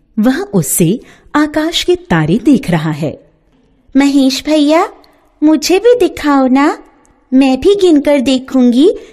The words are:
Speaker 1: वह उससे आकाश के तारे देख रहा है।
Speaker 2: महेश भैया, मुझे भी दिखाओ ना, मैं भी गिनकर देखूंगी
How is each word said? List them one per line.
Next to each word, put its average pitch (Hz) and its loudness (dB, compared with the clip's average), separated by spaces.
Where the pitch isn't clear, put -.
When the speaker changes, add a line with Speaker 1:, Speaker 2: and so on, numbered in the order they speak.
Speaker 1:
वह 262 0
उससे 185 -2
आकाश 302 -2
के 359 0
तारे 165 -2
देख 262 0
रहा 160 -2
है। 147 -8
Speaker 2:
महेश 269 0
भैया, 311 0
मुझे 311 0
भी 466 2
दिखाओ 294 0
ना, 277 0
मैं 262 2
भी 370 2
गिनकर 294 2
देखूंगी 262 0